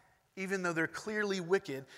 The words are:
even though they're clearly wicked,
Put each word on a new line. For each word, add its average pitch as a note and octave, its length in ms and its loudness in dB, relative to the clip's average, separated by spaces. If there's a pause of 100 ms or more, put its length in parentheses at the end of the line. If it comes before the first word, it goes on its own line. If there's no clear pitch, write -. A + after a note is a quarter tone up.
(380)
even F#3+ 260 -2
though F3 120 2
they're D#3+ 120 4
clearly G#3 540 -2
wicked, E3 460 0 (120)